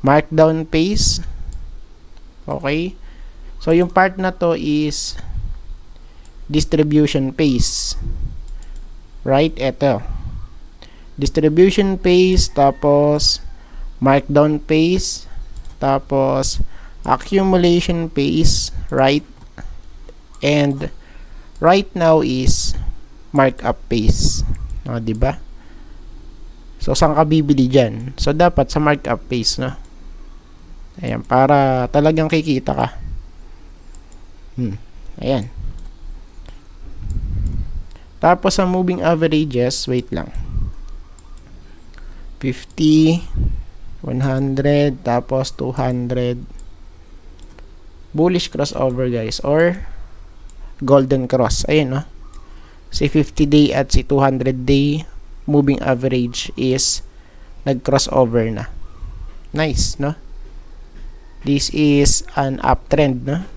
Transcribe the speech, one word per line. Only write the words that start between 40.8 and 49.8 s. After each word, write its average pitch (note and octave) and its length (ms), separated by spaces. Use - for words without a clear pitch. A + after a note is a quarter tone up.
Fifty, D#3 800
one C3 160
hundred, C#3 800
tapos B2 560
two B2+ 240
hundred. B2 640
Bullish E3+ 400
crossover, C3 560
guys, A2+ 320
or E3 480